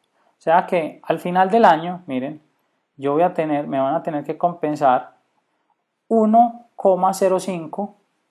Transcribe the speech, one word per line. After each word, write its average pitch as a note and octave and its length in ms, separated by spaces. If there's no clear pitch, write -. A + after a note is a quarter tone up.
O - 40
sea F3 240
que E3 380
al E3 160
final F#3 300
del A3 160
año, E3+ 400
miren, C#3 360
yo C#3 160
voy D#3 100
a F3+ 100
tener, D3+ 340
me C3+ 120
van C3+ 160
a E3 80
tener D3 200
que D#3 140
compensar D3+ 760
uno A3+ 580
coma F#3 380
cero F#3 260
cinco F3+ 560